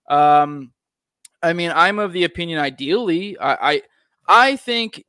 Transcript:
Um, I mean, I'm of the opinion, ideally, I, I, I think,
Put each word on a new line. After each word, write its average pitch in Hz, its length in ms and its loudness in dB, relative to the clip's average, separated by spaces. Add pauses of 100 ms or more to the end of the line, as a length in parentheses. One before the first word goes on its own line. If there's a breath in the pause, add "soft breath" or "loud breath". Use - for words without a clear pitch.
Um, 147 680 2 (680)
I 165 100 0
mean, 170 200 -4
I'm 185 260 2
of 196 140 -4
the 180 120 -2
opinion, 170 340 -6
ideally, 165 800 -4
I, 139 340 -2
I, 147 80 -2 (460)
I 254 300 6
think, 233 520 -8